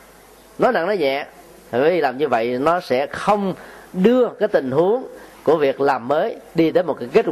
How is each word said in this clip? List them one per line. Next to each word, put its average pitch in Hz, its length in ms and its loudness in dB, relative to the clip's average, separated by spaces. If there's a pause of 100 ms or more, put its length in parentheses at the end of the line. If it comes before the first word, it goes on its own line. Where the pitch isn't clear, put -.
(580)
nói 233 140 2
nặng 170 140 0
nói 208 100 -2
nhẹ. 143 300 -2 (460)
Bởi 135 180 2
vì 180 100 2
làm 131 180 -2
như 147 100 0
vậy 123 300 0
nó 165 220 0
sẽ 131 260 -2
không 202 480 -2 (380)
đưa 226 360 4
cái 190 200 -4
tình 139 220 0
huống 185 360 2 (380)
của 151 120 4
việc 139 240 0
làm 131 280 0
mới 151 280 -2 (180)
đi 165 160 2
tới 156 120 2
một 151 180 -4
cái 120 120 -8
kết 214 200 2